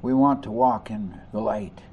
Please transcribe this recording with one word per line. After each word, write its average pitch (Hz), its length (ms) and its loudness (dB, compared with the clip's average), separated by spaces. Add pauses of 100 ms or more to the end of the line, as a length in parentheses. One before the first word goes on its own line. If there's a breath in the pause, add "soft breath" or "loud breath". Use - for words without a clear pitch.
We 127 140 0
want 135 300 4
to 107 60 -8
walk 120 400 0
in 95 300 -8 (120)
the 107 80 -4
light. 104 420 -6 (100)